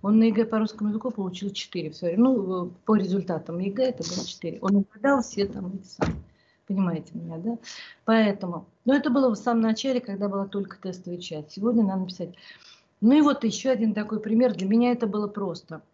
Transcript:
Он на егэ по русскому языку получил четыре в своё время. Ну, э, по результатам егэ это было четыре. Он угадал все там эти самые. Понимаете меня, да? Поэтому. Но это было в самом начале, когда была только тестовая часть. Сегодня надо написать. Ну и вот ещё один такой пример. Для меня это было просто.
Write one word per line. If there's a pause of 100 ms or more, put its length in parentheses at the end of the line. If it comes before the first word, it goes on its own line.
Он
на
егэ
по
русскому
языку
получил
четыре
в
своё
время.
Ну,
э, (140)
по
результатам
егэ
это
было
четыре.
Он
угадал
все
там
эти
самые. (460)
Понимаете
меня,
да? (460)
Поэтому. (180)
Но
это
было
в
самом
начале,
когда
была
только
тестовая
часть.
Сегодня
надо
написать. (680)
Ну
и
вот
ещё
один
такой
пример.
Для
меня
это
было
просто. (140)